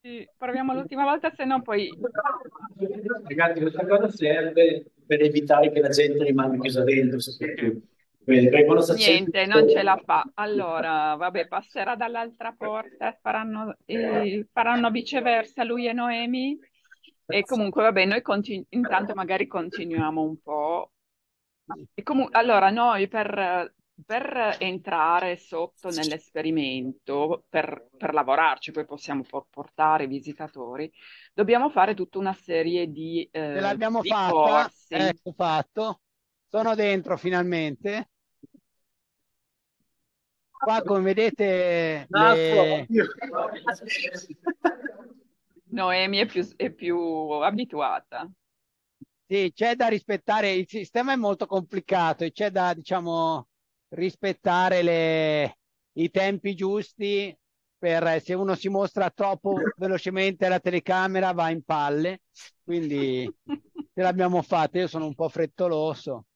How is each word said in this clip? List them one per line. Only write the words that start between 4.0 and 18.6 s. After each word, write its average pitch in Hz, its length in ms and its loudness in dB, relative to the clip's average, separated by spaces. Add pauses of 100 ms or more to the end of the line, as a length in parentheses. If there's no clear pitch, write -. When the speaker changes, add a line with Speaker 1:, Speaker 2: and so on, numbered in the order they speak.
Speaker 2:
serve 160 720 2 (220)
per 151 160 4
evitare 147 500 6
che 147 80 2
la 143 80 6
gente 143 340 4
rimanga 135 380 2
chiusa 131 240 0
dentro, 127 340 4
sapete? - 480 -6
Speaker 3:
Ok. 110 100 0 (480)
Speaker 2:
Bene, 127 240 8
perché 147 160 8
quando 165 180 6
sta - 120 2
Speaker 1:
Niente, 202 220 4
Speaker 2:
sempre 190 300 0
Speaker 1:
non 214 220 6
ce 220 140 6
la 190 200 4
fa. 160 220 0 (100)
Allora, 160 800 -2
vabbè, 175 320 -4
passerà 196 480 -6
dall'altra 233 600 -8
porta, 220 640 -8
faranno, 220 640 -6
eh, 214 680 -2
faranno 233 400 2
viceversa 240 720 -2
lui 240 240 -2
e 226 60 0
Noemi. 240 680 -2 (680)
E 202 160 0
comunque, 214 400 0
vabbè, 196 240 4
noi 214 160 0
continu-, 202 480 -4